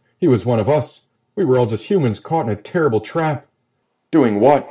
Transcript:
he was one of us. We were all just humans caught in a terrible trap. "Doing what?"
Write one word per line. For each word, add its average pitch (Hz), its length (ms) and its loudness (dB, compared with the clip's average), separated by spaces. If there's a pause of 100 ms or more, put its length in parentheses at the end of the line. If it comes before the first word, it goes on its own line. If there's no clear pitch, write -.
(180)
he 180 100 0
was 120 180 2
one 120 140 0
of 104 100 -2
us. 147 320 -2 (340)
We 196 100 -2
were 127 120 2
all 120 100 2
just 110 220 -6
humans 143 300 0
caught 160 260 -4
in 117 60 -4
a 101 40 -4
terrible 131 460 -2
trap. 156 440 -6 (680)
"Doing 117 280 2
what?" 131 320 4